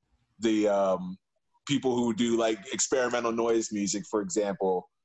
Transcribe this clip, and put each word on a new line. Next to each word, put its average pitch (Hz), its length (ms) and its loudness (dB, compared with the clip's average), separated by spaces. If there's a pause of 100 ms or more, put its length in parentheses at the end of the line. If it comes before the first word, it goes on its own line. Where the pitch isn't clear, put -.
(400)
the, 107 280 2
um, 95 500 0 (500)
people 131 280 0
who 120 160 0
do, 117 240 0
like, 113 220 2 (140)
experimental 120 600 0
noise 117 380 0
music, 101 400 -2
for 107 120 0
example, 95 680 -2 (140)